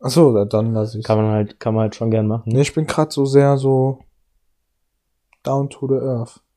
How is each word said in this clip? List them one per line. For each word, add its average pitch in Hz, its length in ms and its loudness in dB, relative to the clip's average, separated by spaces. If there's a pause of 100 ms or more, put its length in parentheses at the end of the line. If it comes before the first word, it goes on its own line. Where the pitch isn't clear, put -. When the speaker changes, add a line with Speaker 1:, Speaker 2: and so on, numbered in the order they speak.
Speaker 1:
Ach 135 100 -4
so, 151 240 4
da-, 101 120 2
dann 110 260 0
lass 110 220 -4
ich's. 110 120 -10
Speaker 2:
Kann 110 120 2
man 107 120 2
halt, 107 300 -2
kann 113 140 -2
man 110 80 2
halt 107 120 -2
schon 113 160 -4
gern 110 160 2
machen. 110 260 -4
Speaker 1:
Nee, 127 100 2
ich 147 120 -2
bin 156 120 -2
grad 156 260 -2
so 139 140 0
sehr 139 320 4
so 135 420 0 (1400)
down 139 280 -2
to - 160 -10
the 135 80 0
earth. 123 460 -6 (160)